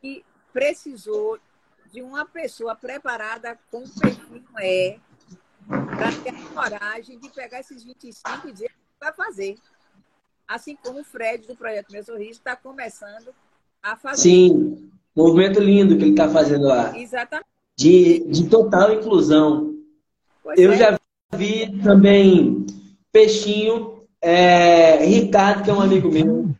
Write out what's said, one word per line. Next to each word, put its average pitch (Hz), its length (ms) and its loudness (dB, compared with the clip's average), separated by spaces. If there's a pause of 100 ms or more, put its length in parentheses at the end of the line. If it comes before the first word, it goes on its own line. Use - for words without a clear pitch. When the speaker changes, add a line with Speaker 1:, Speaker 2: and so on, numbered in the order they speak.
Speaker 1:
que 269 240 -20 (280)
precisou 220 840 -8 (540)
de 240 100 -20
uma 269 220 -14
pessoa 233 500 -14
preparada, 233 840 -14 (120)
como 240 140 -18
o - 160 -18
Peixinho 247 420 -8 (160)
é, 185 380 -4 (720)
pra 214 420 -8 (140)
ter 254 60 -14
a - 240 -20
coragem 226 640 -12
de 269 100 -20
pegar 247 320 -20
esses 254 240 -20
vinte 254 240 -20
e 226 40 -20
cinco 269 360 -18
e 254 40 -20
dizer 202 140 -16
o - 20 -12
que - 60 -18 (260)
vai 302 120 -12
fazer. 349 440 -14 (920)
Assim 240 340 -16
como 254 180 -16
o 294 40 -20
Fred, 226 420 -12
do 247 80 -20
Projeto 214 380 -14
Meu 202 120 -20
Sorriso, 226 380 -18
tá 254 140 -12
começando 233 720 -20 (540)
a 208 120 -10
fazer. 269 280 -8
Speaker 2:
Sim, 180 680 2 (240)
movimento 180 460 2
lindo 196 360 4
que 151 80 -2
ele 151 100 4
tá 156 140 0
fazendo 147 380 0
lá. 120 320 -2
Speaker 1:
Exatamente. 247 480 -14 (300)
Speaker 2:
De, 180 520 4
de 156 200 -2
total 208 440 2
inclusão. 156 840 0 (680)
Speaker 1:
Pois 151 160 -4
Speaker 2:
Eu 185 140 6
Speaker 1:
é. 202 40 2
Speaker 2:
já 214 220 2 (360)
vi 202 480 -8
também 196 840 4 (440)
Peixinho, 214 920 0 (160)
é... 170 840 4
Ricardo, 202 580 2
que 208 80 -4
é 208 40 0
um 202 60 -2
amigo 190 300 0
meu 208 380 -2 (120)